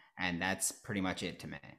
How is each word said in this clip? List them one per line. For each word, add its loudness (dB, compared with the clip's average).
and 2
that's 2
pretty -2
much 0
it -4
to -8
me. -8